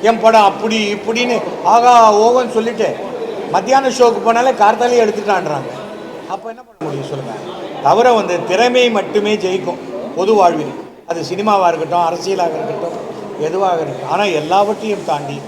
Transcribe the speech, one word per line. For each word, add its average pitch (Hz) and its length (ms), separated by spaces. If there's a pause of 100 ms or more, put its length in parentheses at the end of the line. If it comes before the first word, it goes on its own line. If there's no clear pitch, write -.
என் 226 140
படம் 220 280
அப்படி 220 260 (180)
இப்படின்னு 226 400 (380)
ஆகா 240 200 (300)
ஓகோன்னு 240 340
சொல்லிட்டு 220 320 (640)
மத்தியான 262 420
ஷோக்கு 233 300
போனாலே 240 240 (120)
கார்த்தாலே 233 400
எடுத்துட்டான்றாங்க. 190 680 (640)
அப்போ 196 200
என்ன 240 140
பண்ண - 200
முடியும் 139 240
சொல்லுங்க? 135 220 (520)
தவிர 202 220 (120)
வந்து 175 160 (140)
திறமை 240 340 (140)
மட்டுமே 208 360 (120)
ஜெயிக்கும் 185 340 (380)
பொது 196 220
வாழ்வில். 160 340 (380)
அது 170 80 (120)
சினிமாவாக 196 400
இருக்கட்டும், 165 380
அரசியலாக 170 500
இருக்கட்டும், 165 380 (500)
எதுவாக 180 340
இருக்கட்டும். 135 320
ஆனால் 190 280
எல்லாவற்றையும் 196 680
தாண்டி 143 280 (100)